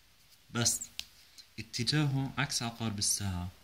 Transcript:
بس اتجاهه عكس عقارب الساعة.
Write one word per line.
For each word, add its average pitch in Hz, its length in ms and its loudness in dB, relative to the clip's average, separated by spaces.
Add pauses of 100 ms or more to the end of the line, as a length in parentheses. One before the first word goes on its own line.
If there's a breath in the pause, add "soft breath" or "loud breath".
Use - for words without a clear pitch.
(500)
بس 117 300 2 (800 loud breath)
اتجاهه 135 800 2
عكس 139 240 0
عقارب 113 360 -2
الساعة. 92 540 0 (120)